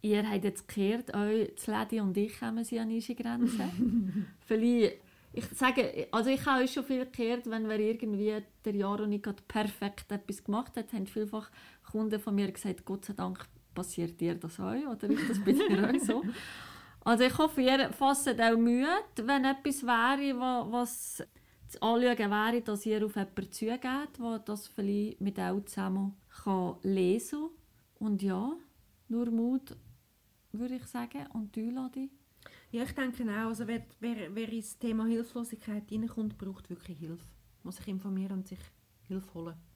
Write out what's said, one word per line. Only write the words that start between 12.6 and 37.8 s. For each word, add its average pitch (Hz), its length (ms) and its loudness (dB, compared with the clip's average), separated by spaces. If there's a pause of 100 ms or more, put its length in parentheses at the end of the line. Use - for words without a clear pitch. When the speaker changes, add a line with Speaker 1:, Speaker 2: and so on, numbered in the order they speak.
Speaker 1:
«Gott 196 200 -6
sei - 100 -10
Dank 185 320 -6 (280)
passiert 170 460 -4
dir 170 160 0
das 165 240 -10
auch, 190 120 -2 (200)
oder 208 180 -2
ist - 180 2
das 202 160 0
bei 185 80 6
dir 240 380 4
auch 262 100 4
so?» 226 220 2 (420)
Speaker 2:
<laughs> - 400 -20
Speaker 1:
Also 233 200 6
ich 254 140 4
hoffe, 311 240 4
ihr 262 300 6
fasst 277 360 4
auch 226 280 4
Mut, 240 300 4 (400)
wenn 269 180 4
etwas 269 400 0
wäre, 247 540 2
wa-, 254 320 0
was - 520 -2 (460)
zu - 140 -10
anschauen 233 480 4
wäre, 220 320 2
dass 208 240 -2
ihr 214 180 2
auf 208 120 -2
jemanden 196 360 -4
zugeht, 233 300 -2 (360)
der 233 260 -4
das 208 240 -8
vielleicht 208 520 -2
mit 196 180 -2
euch 190 280 -2
zusammen 196 480 -2 (300)
kann 180 380 0
lesen 190 580 2
kann. - 680 -10
Und 202 140 0
ja, 196 300 0 (560)
nur 240 220 0
Mut, 240 460 0 (760)
würde 247 240 -6
ich 247 100 -10
sagen, 254 480 -8
und 214 200 -6
du, 226 160 -2
Ladi? 262 400 -6 (600)
Speaker 2:
Ja, 233 140 -2
ich - 80 -8
denke 254 320 -4
auch, 220 240 -2
also 226 180 -4
wer, 233 160 -4 (180)
wer, 214 340 -4
wer 220 180 -4
ins 226 260 -8
Thema 220 280 0
Hilflosigkeit 226 840 -2
reinkommt, 220 460 -4
braucht 190 320 -10
wirklich 170 280 -12
Hilfe. 165 280 -10 (360)
Muss 180 140 -10
sich - 120 -14